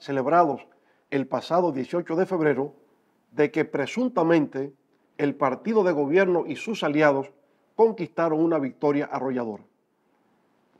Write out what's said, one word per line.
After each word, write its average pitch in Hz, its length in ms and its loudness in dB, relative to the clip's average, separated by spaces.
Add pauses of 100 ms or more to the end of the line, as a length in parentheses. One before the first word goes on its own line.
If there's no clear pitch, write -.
celebrados 139 640 0 (420)
el 135 160 -2
pasado 165 460 -2
dieciocho 160 460 -4
de 185 80 0
febrero, 147 480 0 (580)
de 147 200 0
que 156 120 0
presuntamente 160 1080 0 (440)
el 143 160 0
partido 180 520 0
de 175 80 2
gobierno 165 520 2
y 147 120 -8
sus 208 260 -8
aliados 147 480 2 (460)
conquistaron 170 640 0
una 165 180 2
victoria 143 460 -2
arrolladora. 123 580 -6 (1160)